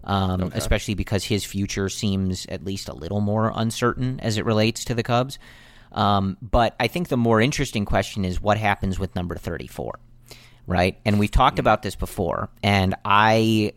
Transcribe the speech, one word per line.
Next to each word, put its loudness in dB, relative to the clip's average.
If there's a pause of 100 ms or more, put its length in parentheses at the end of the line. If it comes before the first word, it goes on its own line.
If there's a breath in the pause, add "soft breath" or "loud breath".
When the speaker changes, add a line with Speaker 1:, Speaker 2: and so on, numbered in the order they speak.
Speaker 1:
um, 0
Speaker 2:
Okay. -4
Speaker 1:
especially -2
because -2
his 0
future -4
seems -2
at -10
least -8
a -12
little -6
more 0
uncertain -2
as -2
it -2
relates 0
to -4
the -2
Cubs. -2 (520 loud breath)
Um, 0
but 2
I 0
think -4
the 2
more 4
interesting 0
question -2
is -2
what 2
happens -2
with -6
number -4
thirty-four, -10 (680 loud breath)
right? 2
And 2
we've 2
talked 4
Speaker 2:
Mm-hmm. -2
Speaker 1:
about 4
this -6
before, -4 (140)
and 4
I 4